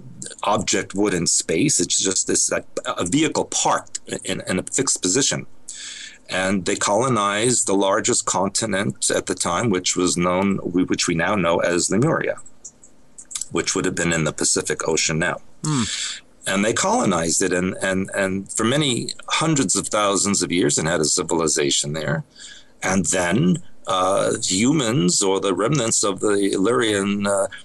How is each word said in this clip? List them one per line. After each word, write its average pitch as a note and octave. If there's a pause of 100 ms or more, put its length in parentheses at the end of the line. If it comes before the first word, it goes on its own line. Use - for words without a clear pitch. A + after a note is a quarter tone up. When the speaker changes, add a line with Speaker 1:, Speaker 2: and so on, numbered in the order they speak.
(440)
Speaker 1:
object G2+
would G2+
in F2
space. -
It's -
just F#2
this, -
like, - (200)
a A#2+
vehicle D3
parked - (240)
in, F#2
in F#2
a -
fixed -
position. E2+ (840)
And F#2+
they G2+
colonized A2
the G2
largest G2+
continent G2
at F#2
the F#2
time, F2+
which F2+
was F2
known, F#2
we, F2+
which -
we F2
now F2
know E2+
as F2
Lemuria, B2+ (1120)
which E2+
would F2+
have F2+
been E2+
in E2
the D2
Pacific -
Ocean D#2+
now. E2+ (280)
Speaker 2:
Hmm. D3 (640)
Speaker 1:
And G2
they A#2
colonized F#2+
it F2+
and, F#2
and, F#2+
and G2
for A2+
many C3 (180)
hundreds D#3
of F#2
thousands G2
of D2+
years F#2+
and E2
had E2
a D#2
civilization D2+
there. D#2 (560)
And F#2+
then, F2 (240)
uh, G#2 (100)
humans C3+
or F#2+
the F#2+
remnants A2+
of G2
the G2+
Illyrian, G2+
uh, G2 (180)